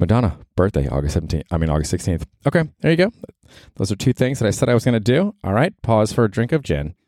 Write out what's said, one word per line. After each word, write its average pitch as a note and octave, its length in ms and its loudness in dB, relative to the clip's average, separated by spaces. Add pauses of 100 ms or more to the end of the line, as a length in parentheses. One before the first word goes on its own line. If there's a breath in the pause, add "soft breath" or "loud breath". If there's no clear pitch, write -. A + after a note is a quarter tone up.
Madonna, G#2+ 380 2 (180)
birthday, F2 320 0
August D2 260 -2
seventeenth. D#2+ 380 -2
I E2+ 40 0
mean, D#2+ 140 0
August D2+ 200 0
sixteenth. E2+ 360 -4 (200)
Okay, D#3+ 180 2 (160)
there - 100 0
you E3 60 2
go. F#3 160 2 (640 loud breath)
Those G2 160 -2
are G2 40 -2
two C3 160 0
things C3 280 -2
that A2 80 0
I - 20 2
said A#2+ 180 0
I A#2+ 60 4
was A2+ 100 2
gonna A#2+ 140 2
do. C#3 460 0
All F#2+ 80 -2
right, B2+ 200 0 (100)
pause A2 300 2
for A#2+ 120 2
a G#2 60 0
drink A#2 200 -2
of - 140 -2
gin. D2 320 -4 (120)